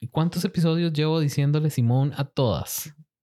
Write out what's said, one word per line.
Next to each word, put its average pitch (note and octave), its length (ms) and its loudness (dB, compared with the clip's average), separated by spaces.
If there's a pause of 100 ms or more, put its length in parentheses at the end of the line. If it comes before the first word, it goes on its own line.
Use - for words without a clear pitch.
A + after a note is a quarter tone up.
(100)
¿cuántos E3+ 340 -2
episodios E3+ 480 0
llevo D#3 280 0
diciéndole D3 500 2
Simón C3 460 2
a C#3 80 -4
todas? A2+ 680 -2 (300)